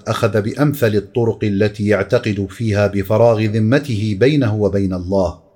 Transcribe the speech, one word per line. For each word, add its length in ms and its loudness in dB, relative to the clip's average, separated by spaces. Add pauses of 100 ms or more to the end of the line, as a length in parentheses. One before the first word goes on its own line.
أخذ 340 0
بأمثل 540 0
الطرق 480 -2
التي 440 0
يعتقد 640 0
فيها 380 0
بفراغ 540 2
ذمته 800 0
بينه 360 2
وبين 380 0
الله 460 -2 (160)